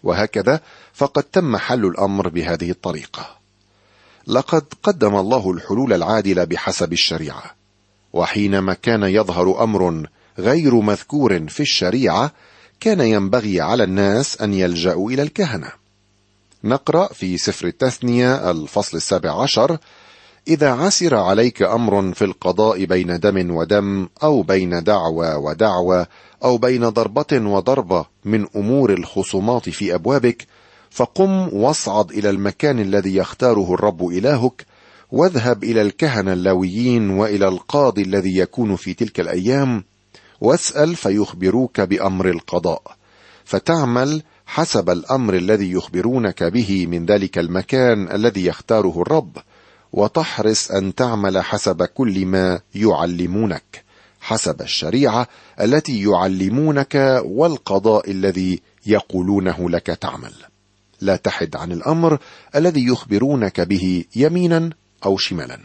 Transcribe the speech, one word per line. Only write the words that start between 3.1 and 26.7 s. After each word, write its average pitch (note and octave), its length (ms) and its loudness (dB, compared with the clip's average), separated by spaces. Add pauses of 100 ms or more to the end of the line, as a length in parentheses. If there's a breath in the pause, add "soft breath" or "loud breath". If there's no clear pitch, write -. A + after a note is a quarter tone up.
لقد C#3 360 0 (200)
قدم A#2+ 320 2
الله G2+ 360 0
الحلول G#2+ 420 0
العادلة F#2+ 500 2
بحسب E2+ 500 -4
الشريعة، D#2 500 -4 (680)
وحينما F#2+ 600 0
كان A2+ 300 0
يظهر F#2+ 600 2
أمر F2+ 440 0 (320 soft breath)
غير C3 360 2
مذكور G#2 720 0
في - 120 -12
الشريعة، C3 720 0 (480 soft breath)
كان G#3 220 0
ينبغي G#2 600 2
على G#2+ 220 2
الناس G2+ 580 0
أن G#2 120 -2
يلجأوا F2+ 580 0
إلى C3 100 -2
الكهنة. D3 500 -4 (920)
نقرأ C#3+ 500 0
في F#2 240 -4
سفر - 300 -4
التثنية B2 840 0
الفصل E2 460 -4
السابع E2 460 -2
عشر: C#3 340 2 (680 soft breath)
إذا D3 240 4
عسر E3 440 2
عليك G#2 460 2
أمر G2+ 520 2
في G#2 120 0
القضاء F#2+ 600 0
بين F2 340 0
دم F#2+ 320 0
ودم، G2 580 0 (140)
أو D3+ 180 2
بين F2+ 420 0
دعوى E2 520 0
ودعوى، F2+ 680 0 (380 soft breath)
أو B2 140 4
بين A#2+ 320 2